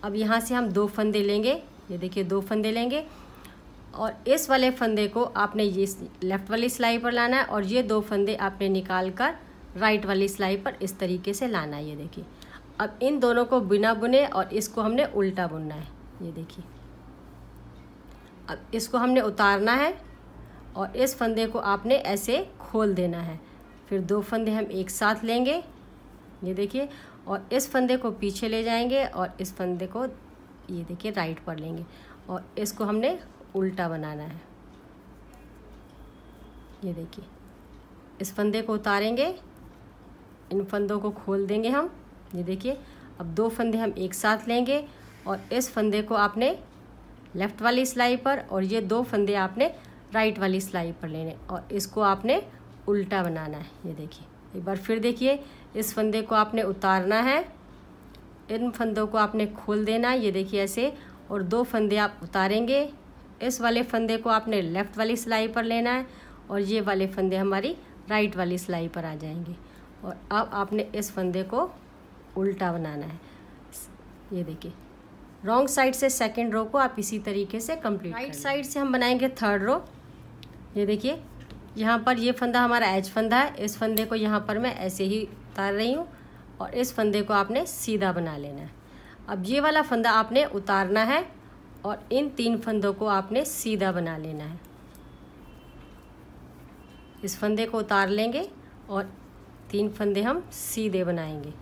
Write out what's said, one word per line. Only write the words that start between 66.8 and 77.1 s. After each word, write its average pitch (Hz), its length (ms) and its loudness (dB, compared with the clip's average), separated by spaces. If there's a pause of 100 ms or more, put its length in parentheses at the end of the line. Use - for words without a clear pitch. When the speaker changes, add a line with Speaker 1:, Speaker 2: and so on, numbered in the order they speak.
Speaker 1:
वाले 190 260 2
फंदे 190 280 0
हमारी 196 400 0 (340)
राइट 208 260 2
वाली 180 220 0
सिलाई 170 300 -4
पर 165 160 -6
आ 156 120 -6
जाएंगे। 160 400 -8 (480)
और 185 120 -8 (160)
अब 220 200 2
आपने 208 420 -2
इस 208 180 -6
फंदे 185 320 -2
को 269 260 0 (640)
उल्टा 190 360 0
बनाना 151 340 -6
है। 160 140 -12 (1120)
ये 175 120 -4
देखिए, 160 280 -10 (720)
रॉन्ग 240 240 4
साइड 262 260 4
से 262 180 2
सेकंड 226 420 0
रो 220 100 2
को 220 140 0
आप 254 200 4
इसी 214 220 -4